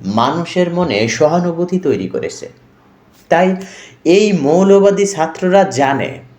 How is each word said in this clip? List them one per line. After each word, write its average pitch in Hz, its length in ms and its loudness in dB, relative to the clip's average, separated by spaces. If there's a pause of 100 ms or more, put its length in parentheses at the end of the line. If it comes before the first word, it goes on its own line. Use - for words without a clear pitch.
(120)
মানুষের 160 580 -2
মনে 170 280 -2 (100)
সহানুভূতি 175 680 -2
তৈরি 127 300 -2
করেছে। - 380 -8 (840)
তাই 180 180 2 (580)
এই 196 200 4 (120)
মৌলবাদী 196 680 4
ছাত্ররা 185 560 0 (100)
জানে 131 380 -2 (280)